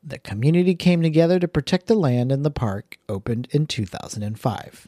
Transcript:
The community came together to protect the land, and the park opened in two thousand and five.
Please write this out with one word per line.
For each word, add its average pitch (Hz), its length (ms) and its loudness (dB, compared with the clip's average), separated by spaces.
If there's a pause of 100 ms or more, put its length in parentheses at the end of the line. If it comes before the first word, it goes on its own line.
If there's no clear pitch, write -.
The 135 140 -12
community 170 580 2
came 175 260 2
together 165 380 4
to 175 80 0
protect - 400 -2
the 220 80 4
land, 127 340 2
and 135 140 0
the 151 80 0
park 104 460 -6 (100)
opened 113 420 -4
in 151 160 2
two 113 180 -4
thousand - 380 -10
and 107 160 -6
five. - 500 -6